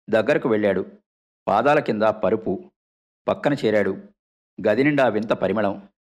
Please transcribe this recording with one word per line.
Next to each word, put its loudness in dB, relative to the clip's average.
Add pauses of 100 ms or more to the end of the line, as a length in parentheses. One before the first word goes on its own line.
(100)
దగ్గరకు 0
వెళ్ళాడు. 0 (640)
పాదాల 4
కింద -2
పరుపు. -2 (640)
పక్కన -2
చేరాడు. 0 (720)
గది 2
నిండా 2
వింత -2
పరిమళం. -2 (200)